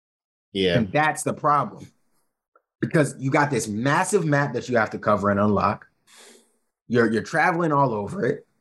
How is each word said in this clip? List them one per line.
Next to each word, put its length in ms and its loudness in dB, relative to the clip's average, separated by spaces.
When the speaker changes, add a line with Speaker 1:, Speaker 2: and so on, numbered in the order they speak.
Speaker 1:
Yeah. 260 2
Speaker 2:
And 140 0
that's 320 0
the 100 -4
problem. 540 -2
Because 360 0
you 140 -2
got 180 2
this 180 -2
massive 580 0
map 280 0
that 160 -6
you 80 -2
have 140 2
to 80 -10
cover 320 2
and 80 2
unlock. 480 0
You're, 240 2
you're 120 -2
traveling 480 0
all 220 2
over 320 -6
it 200 -4